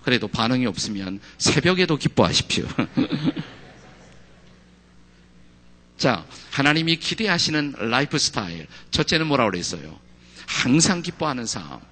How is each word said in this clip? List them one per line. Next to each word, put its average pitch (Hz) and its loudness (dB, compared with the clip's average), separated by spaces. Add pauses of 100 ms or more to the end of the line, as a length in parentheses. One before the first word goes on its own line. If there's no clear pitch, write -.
그래도 110 2
반응이 120 2
없으면 98 -4 (160)
새벽에도 175 2
기뻐하십시오. - 2
<laughs> - -6 (3250)
자, 110 0 (260)
하나님이 160 2
기대하시는 165 -2 (160)
라이프 143 0
스타일. 85 -4 (240)
첫째는 160 0
뭐라고 131 2
그랬어요? 80 -8 (480)
항상 165 2
기뻐하는 151 -4
삶. 76 -10 (120)